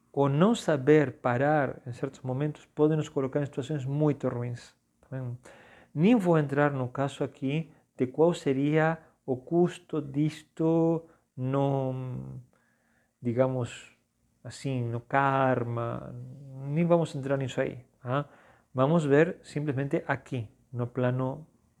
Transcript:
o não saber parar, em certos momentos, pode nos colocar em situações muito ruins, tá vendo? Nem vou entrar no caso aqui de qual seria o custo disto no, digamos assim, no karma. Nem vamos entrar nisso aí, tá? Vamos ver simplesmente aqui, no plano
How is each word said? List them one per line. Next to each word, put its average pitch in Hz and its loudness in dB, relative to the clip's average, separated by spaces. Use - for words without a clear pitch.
o 139 4
não 170 4
saber 147 4
parar, 135 0
em 127 -8
certos - -8
momentos, 135 -6
pode 156 2
nos 151 -2
colocar 135 -2
em 147 0
situações 135 -6
muito 143 0
ruins, 120 -8
tá - -14
vendo? 123 -8
Nem 185 4
vou 180 4
entrar 147 2
no 127 -4
caso 139 -4
aqui 139 -6
de 127 0
qual 156 2
seria 156 2
o 131 -2
custo 165 0
disto 160 0
no, 131 -2
digamos 123 -2
assim, 127 -6
no 117 -6
karma. 123 0
Nem 156 0
vamos 170 2
entrar 139 -2
nisso 135 -4
aí, 135 -4
tá? 135 -4
Vamos 151 2
ver 151 4
simplesmente 147 -4
aqui, 131 -6
no 120 -4
plano 131 -2